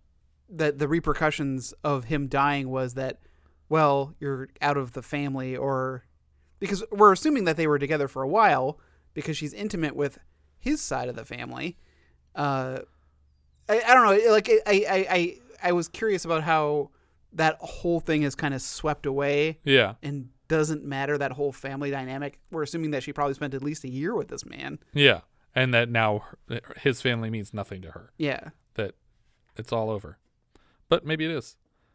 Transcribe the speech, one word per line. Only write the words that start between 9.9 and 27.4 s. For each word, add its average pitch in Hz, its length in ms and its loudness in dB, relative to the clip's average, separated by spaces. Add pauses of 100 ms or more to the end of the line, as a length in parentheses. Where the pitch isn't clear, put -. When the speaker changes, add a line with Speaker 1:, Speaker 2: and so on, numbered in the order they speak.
Speaker 1:
with 143 220 -4 (400)
his 185 220 -2
side 123 280 -4
of 120 80 -8
the 113 80 -12
family. 123 520 -10 (580)
Uh, 131 460 -2 (880)
I, 220 180 4
I 247 80 8
don't 247 100 10 (220)
know. 226 60 8
Like, 220 180 4
I, 220 160 6
I, 190 440 2
I, 180 280 0 (240)
I 180 100 2
was 175 160 0
curious 202 380 -2
about 160 160 0
how 151 480 0 (420)
that 160 280 2
whole 170 400 -2
thing 156 220 0
is 143 120 -2
kinda 139 260 -4
swept - 460 -4
away 143 580 0
Speaker 2:
Yeah. 120 380 4
Speaker 1:
and 143 260 -8 (200)
doesn't 156 360 0
matter, 139 340 -2
that 139 140 -2
whole 143 200 -2
family 139 380 -8
dynamic. 135 480 -8 (120)
We're 151 120 -4
assuming 156 300 -4
that 131 100 -4
she 143 100 -10
probably 143 220 0
spent 139 200 -8
at 135 80 -6
least 151 220 -6
a 131 40 -10
year 143 260 -4
with 160 140 -4
this - 180 -12
man. - 320 -12 (140)
Speaker 2:
Yeah. 131 280 6 (340)
And 127 180 2
that 120 160 4
now 110 360 2 (240)
her, 120 120 -8 (200)
his 131 200 2
family 113 300 0
means 107 240 -8